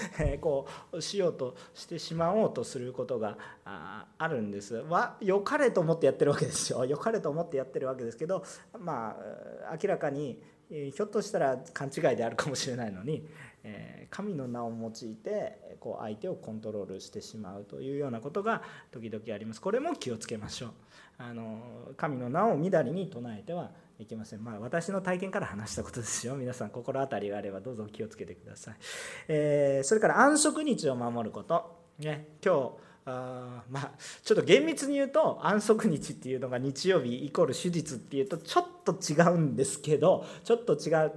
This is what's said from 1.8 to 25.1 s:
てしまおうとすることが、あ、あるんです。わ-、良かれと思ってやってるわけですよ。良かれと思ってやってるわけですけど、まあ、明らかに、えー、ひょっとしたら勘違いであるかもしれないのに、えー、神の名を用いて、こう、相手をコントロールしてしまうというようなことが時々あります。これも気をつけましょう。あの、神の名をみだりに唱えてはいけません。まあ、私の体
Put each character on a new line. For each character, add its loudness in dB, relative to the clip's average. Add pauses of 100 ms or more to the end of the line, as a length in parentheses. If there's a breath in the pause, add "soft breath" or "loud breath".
て -8
し -8
ま 2
お 4
う 0
と -2
す -8
る -6
こ -4
と -2
が、 -2 (260 loud breath)
あ、 -12 (100)
あ 0
る 0
ん -2
で -6
す。 -10
わ-、 0
良 4
か 0
れ 6
と 4
思 4
っ 4
て 6
や 10
っ -2
て 6
る 6
わ 4
け 2
で -2
す -2
よ。 2
良 0
か 0
れ 2
と 0
思 0
っ -4
て 0
や 0
っ -6
て -4
る -2
わ 0
け -8
で -4
す -12
け -4
ど、 -2 (340 loud breath)
ま -4 (540)
あ、 -6
明 0
ら 2
か 0
に、 -6 (260 loud breath)
え -6
ー、 -14
ひ -6
ょ 0
っ -12
と 0
し -6
た 0
ら 2 (100)
勘 -4
違 -2 (140)
い 0
で 0
あ 0
る -4
か -2
も -2
し -2
れ -2
な -4
い -6
の -10
に、 -4 (380 loud breath)
え -14
ー、 -14
神 -6
の -4
名 -4
を -4
用 -6
い -10
て、 -6
こ -6
う、 -8
相 -6
手 -6
を -2
コ -12
ン -8
ト -6
ロ -4
ー -6
ル -10
し -14
て -10
し -14
ま -10
う -12
と -12
い -6
う -4
よ -2
う -4
な -6
こ -8
と -4
が 0 (280 loud breath)
時 -10
々 -8 (100)
あ -6
り -10
ま -8
す。 -16
こ -2
れ 2
も -2
気 -6
を -4
つ -10
け -6
ま -10
し -10
ょ -10
う。 -12 (480 loud breath)
あ -12
の、 -12
神 -4
の -6
名 2
を 2
み 0
だ 6
り 0
に -4
唱 -10
え -14
て -10
は -6 (300 loud breath)
い -14
け -10
ま -10
せ -14
ん。 -12
ま -10
あ、 -10
私 -2
の -2
体 -2